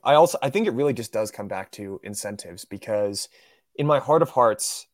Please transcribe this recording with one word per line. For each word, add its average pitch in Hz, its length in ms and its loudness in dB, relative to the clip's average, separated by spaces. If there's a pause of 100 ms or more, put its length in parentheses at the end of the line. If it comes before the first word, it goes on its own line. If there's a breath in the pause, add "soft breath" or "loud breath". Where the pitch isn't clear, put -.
I 139 80 4
also, 165 300 6
I 135 80 -2
think 214 160 0
it 175 60 0
really 139 200 2
just 113 180 -6
does 107 200 -2
come 101 180 -12
back 95 240 -10
to 98 320 -12
incentives, 101 640 -12
because 101 640 -4 (460 soft breath)
in 143 100 -2
my 147 120 4
heart 151 220 2
of 165 80 2
hearts - 640 0